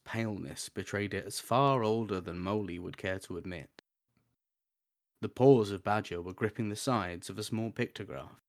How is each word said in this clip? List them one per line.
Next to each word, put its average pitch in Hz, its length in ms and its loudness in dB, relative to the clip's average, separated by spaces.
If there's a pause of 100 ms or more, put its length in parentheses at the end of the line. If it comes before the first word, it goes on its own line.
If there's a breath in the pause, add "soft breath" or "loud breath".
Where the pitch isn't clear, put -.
paleness 104 640 -6
betrayed 101 460 -4
it 95 120 -4
as - 140 -8
far 135 440 4
older 107 360 2
than 87 200 -6
Moley 95 400 -2
would 90 180 -10
care 95 220 -2
to 90 180 -10
admit. 85 460 -10 (1400)
The 104 80 -2
paws 123 420 8
of 95 120 -6
Badger 101 380 0
were 90 120 -8
gripping 107 360 -2
the 104 60 -4
sides 95 540 -2
of 98 80 -8
a 107 60 -6
small 110 280 -4
pictograph. - 760 -8